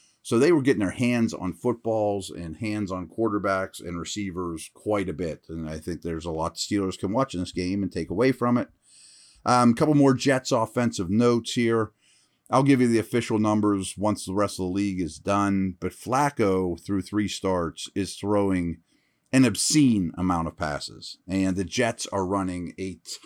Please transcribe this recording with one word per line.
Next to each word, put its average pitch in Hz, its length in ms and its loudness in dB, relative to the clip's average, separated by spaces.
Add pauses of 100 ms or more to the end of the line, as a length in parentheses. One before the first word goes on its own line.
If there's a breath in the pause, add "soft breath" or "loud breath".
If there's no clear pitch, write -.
(220 soft breath)
So - 160 0
they 147 140 6
were 156 100 4
getting 127 200 2
their 90 100 0
hands 120 420 0
on 90 200 -6
footballs 107 760 -2
and 82 280 -10
hands 107 340 -4
on 92 160 -6
quarterbacks 98 760 -2
and 85 160 -8
receivers 87 760 -8
quite 101 340 -2
a 85 40 -4
bit. 78 360 -8
And 82 180 -8
I 78 120 -8
think 80 240 -8
there's 82 220 -6
a 87 60 -6
lot 80 220 -4
the - 60 -12
Steelers 98 400 -4
can 98 120 -4
watch 127 220 -2
in 90 60 -4
this 90 120 -6
game 95 300 -2
and 92 100 -4
take 85 200 -6
away 120 200 2
from 120 280 0
it. - 100 -6 (760 loud breath)
Um, 120 280 6
couple 151 220 2
more 139 180 6
Jets 131 380 0
offensive 113 580 0
notes 117 440 2
here. 113 380 2 (580 soft breath)
I'll 131 140 4
give 139 180 6
you 123 60 6
the 113 120 4
official 113 400 0
numbers 104 580 2
once 101 280 -2
the 95 80 -6
rest 101 260 0
of 95 60 -2
the 90 80 -2
league 98 280 0
is 80 160 -4
done, 98 640 0
but 90 140 -6
Flacco, 101 880 0
through 98 220 -4
three 104 260 -2
starts, 90 680 -2
is 98 200 -4
throwing 95 640 0 (520)
an 131 140 6
obscene 113 720 2
amount 87 320 0
of - 80 -10
passes, - 600 -8 (100)
and 95 280 0
the 98 80 0
Jets 117 440 -2
are 95 180 -2
running 92 520 -4
a 95 220 -8 (260)